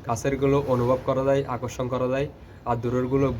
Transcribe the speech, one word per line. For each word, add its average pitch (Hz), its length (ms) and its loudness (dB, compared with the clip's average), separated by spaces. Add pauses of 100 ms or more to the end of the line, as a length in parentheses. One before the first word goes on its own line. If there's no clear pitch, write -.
কাছেরগুলো 139 600 0
অনুভব 127 400 2
করা 135 180 0
যায়, 139 240 2
আকর্ষণ 123 400 -6
করা 127 200 -2
যায়, 139 200 -2 (380)
আর 120 100 0
দূরেরগুলো 127 640 2